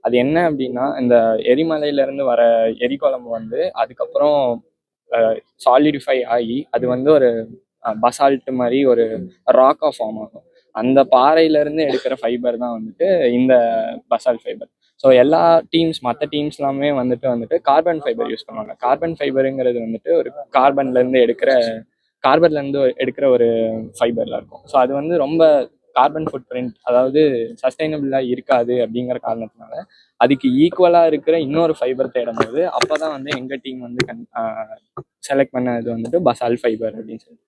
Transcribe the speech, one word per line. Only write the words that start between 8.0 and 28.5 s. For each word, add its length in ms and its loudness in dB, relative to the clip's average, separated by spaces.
பசால்ட் 500 0
மாதிரி 340 0
ஒரு 440 0
ராக்கா 460 4
ஃபார்ம் 220 -8
ஆகும். 240 -16
அந்த 320 2
பாறையில 560 4
இருந்து 240 -2
எடுக்கிற 380 -2
ஃபைபர் 360 -2
தான் 240 -6
வந்துட்டு 500 0
இந்த 220 4
பசால் 360 -2
ஃபைபர். 280 -12
So 180 4
எல்லா 500 4
டீம்ஸ், 260 0
மத்த 280 -4
டீம்ஸ் 260 -6
எல்லாமே 340 -2
வந்துட்டு, 320 -2
வந்துட்டு 380 -2
கார்பன் 400 2
ஃபைபர் 320 -4
யூஸ் 180 -14
பண்ணுவாங்க. 260 -12
கார்பன் 420 -2
ஃபைபருங்கிறது 600 -2
வந்துட்டு 320 -6
ஒரு 200 0
கார்பன்ல 480 0
இருந்து 200 2
எடுக்கிற, 640 0
கார்பன்ல 240 4
இருந்து 280 -4
எடுக்கிற 460 -2
ஒரு 200 4
ஃபைபர்ல 360 -2
இருக்கும். 300 -14
So 160 0
அது 120 0
வந்து 240 -2
ரொம்ப 540 2
கார்பன் 300 2
ஃபுட்பிரிண்ட், 580 -8
அதாவது 720 2
சஸ்டைனபிளா 760 -4
இருக்காது 460 -2